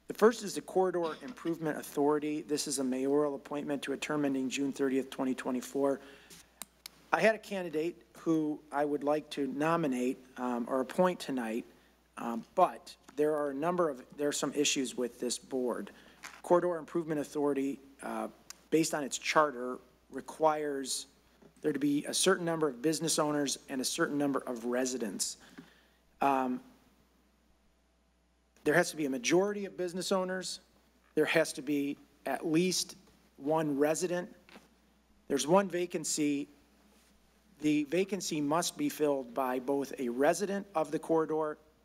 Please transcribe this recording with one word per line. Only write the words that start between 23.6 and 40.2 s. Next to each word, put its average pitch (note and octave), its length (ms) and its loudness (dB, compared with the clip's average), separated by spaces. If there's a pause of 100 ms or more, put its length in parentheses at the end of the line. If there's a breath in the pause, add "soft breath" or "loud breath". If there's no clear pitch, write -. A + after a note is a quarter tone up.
and C3+ 120 -4
a B2 40 -2
certain D3 340 0
number C#3 220 2
of A#2+ 240 -8
residents. A#2+ 720 -2 (840 loud breath)
Um, C3 400 2 (2000)
there D3 100 4
has E3+ 160 6
to D#3 60 -12
be D3+ 80 -2
a C3+ 60 0
majority F#3+ 560 2
of F#3 100 -12
business F3+ 340 -4
owners. F#3 480 -2 (560)
There D3+ 120 4
has D#3+ 260 2
to D#3 100 -8
be C#3+ 340 -2 (300)
at C3+ 180 -4
least E3+ 520 2 (400)
one D3 420 0
resident. E3 560 0 (920)
There's C3 180 0
one F#3+ 220 4
vacancy. D#3 800 -2 (1120)
The D3+ 240 2
vacancy F3 560 -2
must D#3+ 360 0
be D3 120 -2
filled C3+ 440 0
by C3 260 -2
both C3+ 400 -2
a B2+ 100 -2
resident F3 640 2